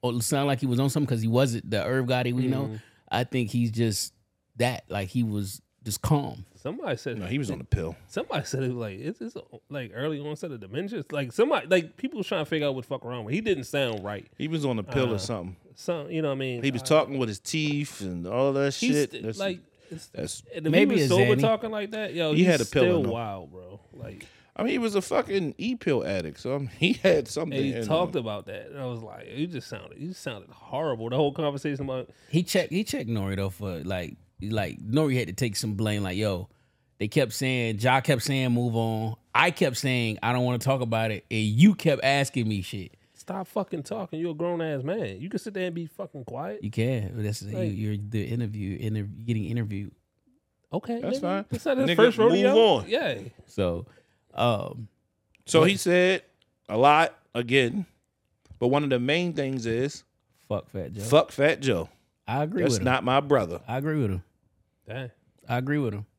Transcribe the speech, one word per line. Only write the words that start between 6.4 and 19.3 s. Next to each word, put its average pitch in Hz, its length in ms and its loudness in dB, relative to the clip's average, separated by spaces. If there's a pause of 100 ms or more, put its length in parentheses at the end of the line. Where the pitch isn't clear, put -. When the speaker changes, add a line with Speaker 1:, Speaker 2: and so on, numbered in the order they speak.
Speaker 2:
Somebody 190 420 -6
said 113 220 -8
Speaker 3:
No, 92 80 -6
he 120 120 -2
was 120 120 -4
on - 80 -4
the - 60 -12
pill. 85 320 -2 (100)
Speaker 2:
Somebody - 400 -6
said 135 160 -4
it 127 60 -2
was 123 80 -4
like, 107 240 -8
it's, 156 200 -10
it's, 226 160 -12 (320)
like, 127 260 -10
early 143 260 -4
onset 151 320 -10
of 117 80 -12
dementia. 156 400 -8
It's - 100 -12
like, 139 220 -4
somebody, 240 340 2
like, 175 300 2
people 262 220 -6
was 202 100 -4
trying 165 160 -2
to - 40 -10
figure 147 200 0
out 131 80 -2
what 127 80 -8
the - 40 -20
fuck 135 160 -6
wrong 120 200 -8
with. 113 100 -4
He 202 60 0
didn't 190 240 0
sound 117 400 -2
right. 101 200 -6 (140)
Speaker 3:
He 139 80 -4
was 156 180 -2
on 127 120 2
the 104 80 -2
pill 127 260 0
or 110 60 0
Speaker 2:
Uh, - 20 -2
Speaker 3:
something. 92 380 -6 (180)
Speaker 2:
some, 160 340 -6
you 160 140 -2
know 147 60 0
what 135 60 0
I 135 40 -4
mean? 127 240 -4
Speaker 3:
He 135 80 2
was 117 120 -4
Speaker 2:
Uh, - 40 -8
Speaker 3:
talking 151 320 4
with 123 100 2
his 101 120 -6
teeth 147 600 -2
and 87 280 -6
all 131 240 2
that 139 220 2
Speaker 2:
he's 240 200 0
Speaker 3:
shit. 143 160 2
Speaker 2:
st-, 107 140 -10
Speaker 3:
That's, 110 140 -6